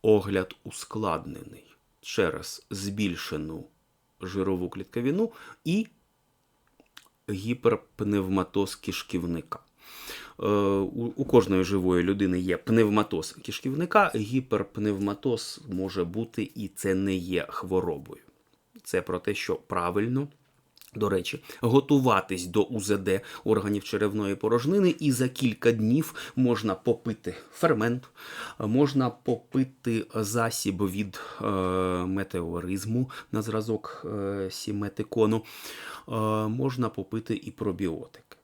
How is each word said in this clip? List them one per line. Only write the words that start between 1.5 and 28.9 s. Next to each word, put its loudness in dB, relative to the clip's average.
через -2
збільшену -4
жирову -2
клітковину -2
і 0
гіперпневматоз 0
кишківника. -6
Е, -20
у, 2
у -2
кожної 6
живої 4
людини 2
є 0
пневматоз 4
кишківника, 0
гіперпневматоз -2
може -2
бути, -4
і -8
це -2
не 2
є -2
хворобою. -4
Це -2
про -4
те, -2
що -4
правильно, -2
до 0
речі, -2
готуватись 4
до 2
У -2
З 2
Д 0
органів 2
черевної 0
порожнини, 2
і 2
за 2
кілька 2
днів 2
можна 2
попити -2
фермент, 0
можна 4